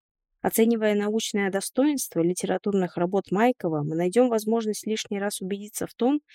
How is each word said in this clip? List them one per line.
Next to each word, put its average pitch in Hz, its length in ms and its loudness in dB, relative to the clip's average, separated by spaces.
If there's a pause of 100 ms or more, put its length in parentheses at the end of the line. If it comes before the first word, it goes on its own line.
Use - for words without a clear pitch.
(420)
Оценивая 220 540 2
научное 208 560 0
достоинство 254 720 0
литературных 185 760 0
работ 180 340 0
Майкова, 180 540 0
мы 156 120 -4
найдем 185 340 2
возможность 214 580 -2
лишний 214 320 -4
раз 202 220 -4
убедиться 202 440 -6
в - 100 -10
том, 285 260 2 (140)